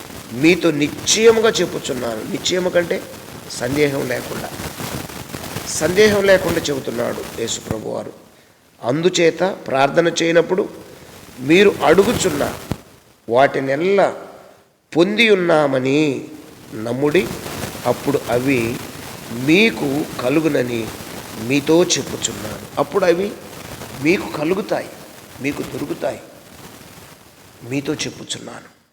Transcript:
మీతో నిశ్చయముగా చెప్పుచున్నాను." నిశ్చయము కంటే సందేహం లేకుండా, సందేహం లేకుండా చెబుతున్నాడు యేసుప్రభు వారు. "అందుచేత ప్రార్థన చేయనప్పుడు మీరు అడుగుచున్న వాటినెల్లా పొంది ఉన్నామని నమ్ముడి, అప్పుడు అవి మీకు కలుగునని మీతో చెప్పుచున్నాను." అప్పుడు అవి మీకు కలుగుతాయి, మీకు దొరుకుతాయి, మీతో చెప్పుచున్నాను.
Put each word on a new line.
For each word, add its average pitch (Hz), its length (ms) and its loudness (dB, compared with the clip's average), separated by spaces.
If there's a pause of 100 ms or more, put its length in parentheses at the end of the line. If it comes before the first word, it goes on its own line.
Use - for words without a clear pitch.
(320)
మీతో 165 380 4
నిశ్చయముగా 220 800 4
చెప్పుచున్నాను." 127 840 -2
నిశ్చయము 180 380 -2
కంటే 175 340 0 (480)
సందేహం 135 580 0
లేకుండా, - 420 -6 (1160)
సందేహం 196 560 4
లేకుండా 170 360 4
చెబుతున్నాడు 117 800 -4
యేసుప్రభు 113 480 -6
వారు. 110 240 -6 (720)
"అందుచేత 165 560 2
ప్రార్థన 170 720 2
చేయనప్పుడు 165 600 2 (720)
మీరు 180 340 6 (100)
అడుగుచున్న 170 760 2 (680)
వాటినెల్లా 139 1000 2 (680)
పొంది 208 340 4
ఉన్నామని 147 1000 2 (460)
నమ్ముడి, 135 540 0 (580)
అప్పుడు 135 420 0
అవి 123 480 0 (560)
మీకు 147 720 2 (180)
కలుగునని 127 680 0 (580)
మీతో 147 380 4
చెప్పుచున్నాను." 107 840 -6 (120)
అప్పుడు 185 260 0
అవి 180 280 2 (680)
మీకు 160 300 0
కలుగుతాయి, 160 560 -2 (520)
మీకు 139 220 -4
దొరుకుతాయి, 143 580 -6 (1500)
మీతో 143 260 -4
చెప్పుచున్నాను. - 760 -10 (200)